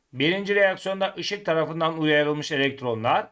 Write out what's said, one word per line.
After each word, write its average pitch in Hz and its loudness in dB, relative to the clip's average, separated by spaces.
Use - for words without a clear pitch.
Birinci 190 0
reaksiyonda 190 0
ışık 202 -6
tarafından 160 0
uyarılmış 151 2
elektronlar 135 0